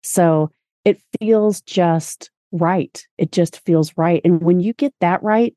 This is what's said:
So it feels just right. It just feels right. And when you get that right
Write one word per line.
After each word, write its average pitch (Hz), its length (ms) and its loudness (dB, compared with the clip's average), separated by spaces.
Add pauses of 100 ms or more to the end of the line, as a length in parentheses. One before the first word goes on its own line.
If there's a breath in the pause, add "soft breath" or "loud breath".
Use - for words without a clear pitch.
So 160 480 0 (340)
it - 160 0 (180)
feels 214 420 0
just - 680 -2 (220)
right. 170 520 -2 (120)
It - 160 -4
just - 320 -2
feels 160 320 0
right. 165 260 0
And 170 180 2
when 175 200 2
you 208 100 -2
get 277 300 -4
that 175 200 0
right 220 340 0